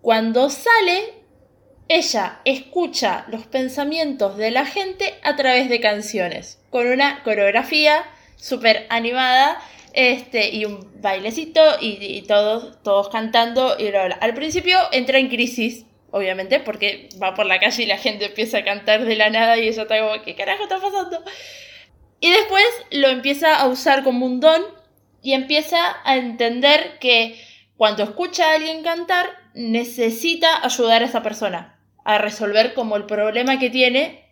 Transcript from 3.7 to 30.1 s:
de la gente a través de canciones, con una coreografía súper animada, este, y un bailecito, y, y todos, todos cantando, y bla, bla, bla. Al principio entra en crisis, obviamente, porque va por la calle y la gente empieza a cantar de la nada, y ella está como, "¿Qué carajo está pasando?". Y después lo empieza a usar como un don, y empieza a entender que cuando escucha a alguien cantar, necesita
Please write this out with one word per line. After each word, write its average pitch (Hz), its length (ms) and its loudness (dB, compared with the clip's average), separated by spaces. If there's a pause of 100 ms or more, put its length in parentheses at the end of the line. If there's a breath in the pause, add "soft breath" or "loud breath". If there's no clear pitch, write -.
de 220 140 -2
la 254 160 0
gente 381 560 -6
a 285 140 0
través 262 320 2
de 233 120 0
canciones, 208 800 -4 (100)
con 240 160 0
una 277 360 0
coreografía 254 800 2 (320 loud breath)
súper 226 540 0
animada, 254 680 0 (340 loud breath)
este, 247 600 0
y 214 120 -4
un 202 340 -14
bailecito, 220 600 0 (180)
y, 214 200 -6
y 202 220 -10
todos, 214 600 0
todos 202 260 2
cantando, 233 680 0
y 220 60 -4
bla, 196 200 0
bla, - 20 -2
bla. 180 100 -4
Al 226 180 -2
principio 349 440 0 (140)
entra 254 260 2
en 262 100 2
crisis, 240 580 -4 (240)
obviamente, 190 500 -2
porque 202 480 -4 (140)
va 190 120 -2
por 208 120 0
la 185 120 2
calle 226 260 2
y - 20 -4
la 196 100 0
gente 202 300 -4
empieza 214 320 -4
a 196 60 -4
cantar 208 420 0
de 220 100 0
la 214 140 4
nada, 226 260 4
y 226 120 0
ella 220 140 -4
está 220 160 0
como, 214 240 -2
"¿Qué - 120 -12
carajo 285 300 -4
está 381 140 -4
pasando?". 370 460 -6 (960 loud breath)
Y 339 120 2
después 403 340 4 (260)
lo 277 180 2
empieza 285 480 2
a 277 120 2
usar 269 340 2
como 254 240 0
un 254 140 -2
don, 320 220 6 (600)
y 269 100 -2
empieza 294 460 0 (260)
a 269 120 2
entender 247 840 0
que 226 420 0 (360 loud breath)
cuando 214 260 2
escucha 339 480 -2
a 311 40 4
alguien 320 280 -4
cantar, 339 480 -2 (240)
necesita 240 1120 -2